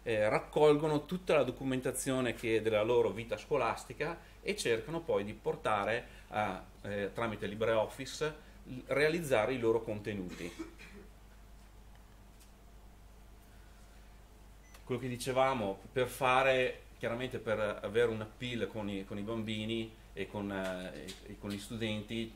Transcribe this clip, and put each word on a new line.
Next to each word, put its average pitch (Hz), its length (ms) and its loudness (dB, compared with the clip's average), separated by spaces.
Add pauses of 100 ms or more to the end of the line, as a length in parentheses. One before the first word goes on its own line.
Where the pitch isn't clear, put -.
eh, 107 260 2
raccolgono 151 760 4
tutta 180 300 0
la 139 80 6
documentazione 127 880 0
che 113 240 2
è 107 40 4
della 107 220 4
loro 113 280 6
vita 110 260 -4
scolastica 123 800 -2 (240)
e - 140 -2
cercano 135 460 0
poi 104 220 2
di 107 100 -6
portare 113 760 0 (220)
a, 101 340 -2 (180)
eh, 101 320 -4
tramite 110 320 -4
LibreOffice, 113 920 0 (280)
l-, 127 240 -10
realizzare 139 680 4
i 127 60 -2
loro 113 240 4
contenuti. 98 680 -4 (4000)
Quello 123 180 -4
che 131 60 -4
dicevamo, 123 720 2 (120)
per - 160 2
fare, 131 760 4 (180)
chiaramente 120 400 -2
per 107 200 0 (220)
avere 113 300 4
un 107 100 -2
appeal 113 460 -4
con 104 200 -6
i, 98 160 -4
con 104 140 -8
i 101 60 -4
bambini 110 680 -2 (220)
e 98 140 -6
con, 101 240 -4
eh, 92 420 -4
e, 87 380 -12
e 95 80 -12
con 101 100 -6
gli 101 100 -4
studenti 113 760 -4